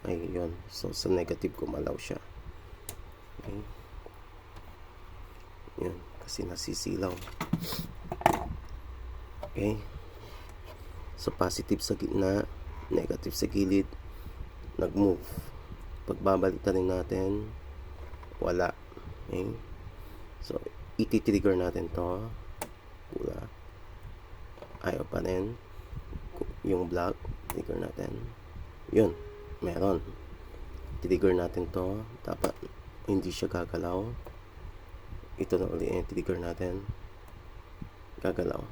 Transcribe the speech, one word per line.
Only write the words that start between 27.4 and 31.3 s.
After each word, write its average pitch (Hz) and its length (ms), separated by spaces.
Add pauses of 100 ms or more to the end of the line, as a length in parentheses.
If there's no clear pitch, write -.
trigger - 240
natin. - 480 (640)
Yun, 98 240 (480)
meron. 90 400 (1040)
Trigger 92 320